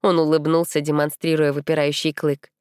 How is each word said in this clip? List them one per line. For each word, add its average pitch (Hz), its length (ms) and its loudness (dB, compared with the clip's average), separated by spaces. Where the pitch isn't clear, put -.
Он 180 160 2
улыбнулся, 160 640 2
демонстрируя 151 680 0
выпирающий 147 600 -2
клык. - 380 -4